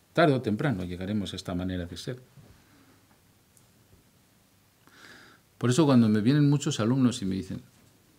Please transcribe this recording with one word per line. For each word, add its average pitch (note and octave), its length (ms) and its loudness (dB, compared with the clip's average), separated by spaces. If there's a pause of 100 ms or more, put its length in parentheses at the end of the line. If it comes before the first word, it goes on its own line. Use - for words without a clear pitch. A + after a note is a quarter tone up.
(120)
Tarde D#3+ 220 4
o B2+ 80 -2
temprano G#2+ 420 -4
llegaremos F#2 480 -6
a F#2+ 40 -10
esta F#2 180 -10
manera F2+ 320 -6
de F2 100 -14
ser. B2+ 240 -12 (3250)
Por A#2+ 140 0
eso D3 160 4
cuando A#2+ 220 6
me G#2+ 120 2
vienen C#3+ 300 4
muchos C#3+ 300 0
alumnos A#2+ 420 0
y - 20 -6
me F#2+ 120 -4
dicen, B2 260 -8 (560)